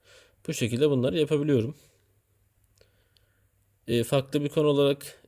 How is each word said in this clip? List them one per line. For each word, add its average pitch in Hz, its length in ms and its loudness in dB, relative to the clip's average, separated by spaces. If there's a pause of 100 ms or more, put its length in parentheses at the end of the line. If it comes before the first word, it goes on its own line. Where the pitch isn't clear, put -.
(480)
Bu 165 60 -6
şekilde 123 360 0
bunları 139 300 0
yapabiliyorum. 143 580 0 (2000)
E, 117 160 0
farklı 139 400 -2
bir 143 60 -4
konu 151 180 0
olarak, 143 600 0